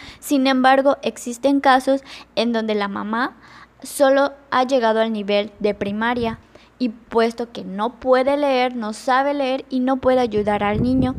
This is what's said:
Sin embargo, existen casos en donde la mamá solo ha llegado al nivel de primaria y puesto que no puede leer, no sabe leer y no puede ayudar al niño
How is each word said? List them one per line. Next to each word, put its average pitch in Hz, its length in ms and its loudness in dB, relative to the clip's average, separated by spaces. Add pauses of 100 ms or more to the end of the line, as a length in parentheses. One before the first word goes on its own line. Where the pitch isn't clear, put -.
(200)
Sin 269 260 0
embargo, 269 560 4
existen 247 580 -2
casos 269 420 2 (320)
en 233 180 -2
donde 220 220 -2
la 202 140 -2
mamá 214 500 -6 (440)
solo 277 500 2 (180)
ha 254 140 2
llegado 226 360 2
al 226 120 0
nivel 208 380 -2 (100)
de 208 120 0
primaria 220 680 -4 (400)
y 247 120 -2
puesto 233 600 -2
que 190 140 -14
no 202 340 -6
puede 262 380 2
leer, 254 400 0
no 220 160 -6
sabe 269 400 0
leer 269 380 -2
y 262 100 -2
no 254 160 0
puede 254 240 2
ayudar 208 420 0
al 208 200 0
niño 254 360 0